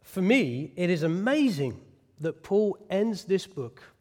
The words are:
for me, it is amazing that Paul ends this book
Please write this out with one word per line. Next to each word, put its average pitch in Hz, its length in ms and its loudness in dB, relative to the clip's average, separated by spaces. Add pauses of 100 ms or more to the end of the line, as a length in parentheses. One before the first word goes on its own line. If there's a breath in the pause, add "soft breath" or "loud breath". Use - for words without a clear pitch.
for - 180 -6
me, 165 560 2
it 180 120 0
is 170 140 0
amazing 180 760 0 (400)
that 160 220 -6
Paul 202 340 0 (120)
ends 202 360 -2
this 185 200 0
book - 380 -12 (180)